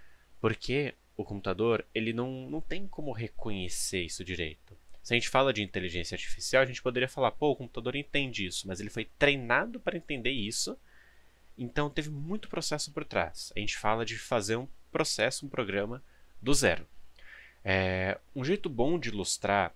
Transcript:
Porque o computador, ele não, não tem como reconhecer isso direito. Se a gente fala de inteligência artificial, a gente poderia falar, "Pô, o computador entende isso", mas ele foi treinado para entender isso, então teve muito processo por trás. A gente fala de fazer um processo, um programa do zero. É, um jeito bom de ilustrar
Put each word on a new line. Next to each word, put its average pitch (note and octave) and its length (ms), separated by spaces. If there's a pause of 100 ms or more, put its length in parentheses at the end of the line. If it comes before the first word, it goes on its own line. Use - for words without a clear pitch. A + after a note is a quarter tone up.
(400)
Porque B2 540 (220)
o G#2+ 80
computador, G2+ 720
ele A2 200
não, C3 360
não D#3 120
tem G3+ 260
como D3 240
reconhecer G2 880
isso E2+ 220
direito. E2+ 520 (280)
Se - 100
a - 20
gente A#2+ 140
fala C3+ 240
de G#2+ 80
inteligência F2+ 540
artificial, - 480
a - 20
gente B2 160
poderia B2 280
falar, B2+ 220
"Pô, D3 200
o B2 40
computador B2 400
entende C3+ 500
isso", - 220
mas F#2+ 120
ele G#2 100
foi - 160 (120)
treinado C#3+ 640
para F3 180
entender C3+ 340
isso, A#2 460 (800)
então C#3+ 320
teve D3+ 200
muito D3+ 380
processo D3+ 440
por D3+ 120
trás. - 520
A G#2 40
gente G#2 180
fala A2 280
de A2+ 120
fazer A2 380
um B2+ 120 (240)
processo, C#3+ 540
um C3+ 40
programa G#2+ 540 (380)
do B2 120
zero. F#2+ 340 (760)
É, F#2+ 540 (180)
um C3 80
jeito F3+ 260
bom C3+ 280
de A#2+ 120
ilustrar G2 680